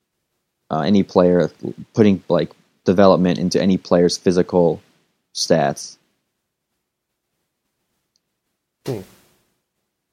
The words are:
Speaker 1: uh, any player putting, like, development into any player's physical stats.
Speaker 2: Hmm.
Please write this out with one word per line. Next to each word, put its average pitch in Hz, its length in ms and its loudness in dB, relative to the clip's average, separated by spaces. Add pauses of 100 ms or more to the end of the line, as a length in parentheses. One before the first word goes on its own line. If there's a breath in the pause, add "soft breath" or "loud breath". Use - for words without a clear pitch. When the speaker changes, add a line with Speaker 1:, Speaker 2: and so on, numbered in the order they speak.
(720)
Speaker 1:
uh, 78 100 -6
any 95 220 2
player 90 480 0 (440)
putting, 101 340 2
like, 82 220 -2 (340)
development 92 540 2
into 90 240 -2
any 92 160 0
player's 87 400 0
physical 87 640 -2 (520)
stats. - 640 -4 (3000)
Speaker 2:
Hmm. 117 140 -8 (1120)